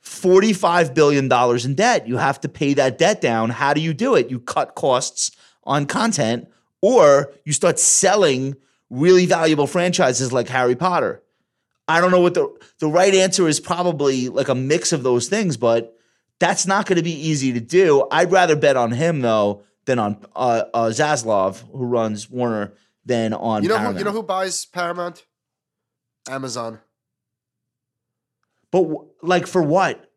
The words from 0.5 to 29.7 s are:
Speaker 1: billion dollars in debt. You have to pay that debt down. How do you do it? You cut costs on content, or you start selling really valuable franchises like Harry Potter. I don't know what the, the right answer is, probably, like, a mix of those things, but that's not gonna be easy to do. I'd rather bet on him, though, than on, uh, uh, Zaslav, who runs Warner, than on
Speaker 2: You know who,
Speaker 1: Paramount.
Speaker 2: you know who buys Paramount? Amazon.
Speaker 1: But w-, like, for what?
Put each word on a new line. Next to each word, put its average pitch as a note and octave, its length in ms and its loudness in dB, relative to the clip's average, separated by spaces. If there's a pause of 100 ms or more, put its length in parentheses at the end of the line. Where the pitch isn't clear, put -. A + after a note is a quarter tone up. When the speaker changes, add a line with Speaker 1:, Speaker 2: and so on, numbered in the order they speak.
Speaker 1:
billion C#3+ 340 2
dollars B2 360 2
in C3+ 100 -4
debt. G3+ 340 0
You B2 80 -4
have C#3 240 -2
to D3+ 80 -8
pay C#3+ 260 -2
that C3 240 0
debt G3+ 220 2
down. A2+ 300 0
How C#3+ 240 0
do D3+ 60 -2
you D#3+ 140 -4
do A#3 220 0
it? B2 140 0
You B2+ 100 -8
cut - 340 -6
costs - 560 -2 (340)
on C#3+ 220 -2
content, B2 640 -2 (340)
or D3 500 4 (120)
you D3+ 80 -6
start E3+ 260 0
selling D3 800 2 (340)
really F3+ 360 4
valuable D#3+ 400 2
franchises C#3 680 0
like B2 160 -2
Harry B2+ 260 0
Potter. D#3 480 -2 (640)
I E3 140 2
don't F3+ 100 4
know F3+ 100 4
what F3 140 2
the, D#3 200 -2 (260)
the D#3+ 60 -2
right F#3 280 4
answer F#3 340 2
is, D3+ 120 -2
probably, C#3+ 680 -2
like, C3 200 -4
a C3+ 60 0
mix C#3 380 -2
of D3 100 -4
those B2 260 0
things, G3 280 -2
but A#2 400 -2 (420)
that's F3+ 280 -2
not G3 200 -2
gonna F3 160 0
be E3+ 100 -4
easy C#3+ 420 -4
to A#2 60 -4
do. D3 500 2
I'd E3+ 200 2
rather F3 260 4
bet C#3+ 200 2
on A#2 160 0
him, D#3 280 -2
though, G#2+ 420 0 (240)
than B2+ 120 0
on, G#2 260 -4 (120)
uh, A#2+ 280 0 (100)
uh, A#2 140 0
Zaslav, A2 720 -2 (100)
who C3 140 -8
runs A2+ 440 -4
Warner, A#2 440 -4 (320)
than A2+ 260 -2
on A2 300 -4
Speaker 2:
You F3+ 80 -2
know A3 60 0
who, - 20 -2
Speaker 1:
Paramount. G#3+ 200 -4
Speaker 2:
you - 60 -6
know G#3 80 -4
who A3 100 -6
buys F#3+ 440 -6
Paramount? F3 580 -8 (1040)
Amazon. B2 500 -10 (1900)
Speaker 1:
But F#3 120 2
w-, D#3 240 -6 (160)
like, F3 240 0
for F#3 160 -2
what? D#3 540 -2